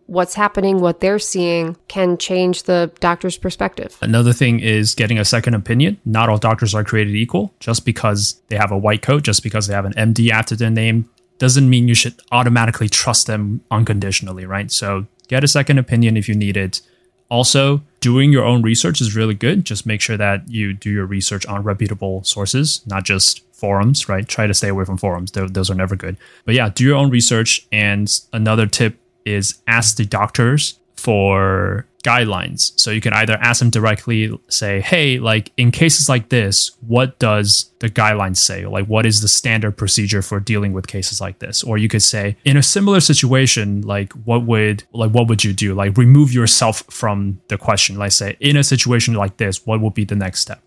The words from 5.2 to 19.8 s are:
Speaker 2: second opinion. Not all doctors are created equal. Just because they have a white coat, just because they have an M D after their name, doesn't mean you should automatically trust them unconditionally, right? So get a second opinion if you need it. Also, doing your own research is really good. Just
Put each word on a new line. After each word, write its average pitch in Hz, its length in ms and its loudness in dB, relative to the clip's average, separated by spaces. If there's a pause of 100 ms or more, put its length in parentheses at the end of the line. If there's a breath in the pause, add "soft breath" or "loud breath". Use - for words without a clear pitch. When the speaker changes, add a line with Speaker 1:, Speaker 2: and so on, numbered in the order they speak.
Speaker 2:
second 117 300 0
opinion. 131 500 0
Not 113 240 0
all 107 100 2
doctors 110 380 0
are 107 80 -2
created 104 320 0
equal. 175 420 -2
Just - 260 -4
because 104 640 -2
they 110 80 -6
have 101 140 0
a 98 80 -2
white 107 240 0
coat, 147 220 0
just - 180 0
because 107 240 -4
they 101 80 -4
have 98 100 -2
an 98 140 -6
M 110 140 2
D 113 180 4
after 110 240 0
their 113 160 0
name, 113 400 0 (280)
doesn't 131 300 4
mean 123 200 4
you 117 80 4
should - 180 -2 (160)
automatically 120 580 2
trust - 380 0
them 107 340 -4 (120)
unconditionally, 98 720 -2
right? 101 240 -6
So 98 380 -4 (180)
get 131 160 0
a 143 60 4
second 139 300 2
opinion 117 380 2
if 104 120 -2
you 107 80 0
need 101 200 0
it. 95 260 -4 (480 soft breath)
Also, 139 520 2 (180)
doing 131 300 4
your 127 140 6
own 120 180 2
research 113 380 0
is 110 160 -2
really 110 180 0
good. 156 300 0
Just - 220 -8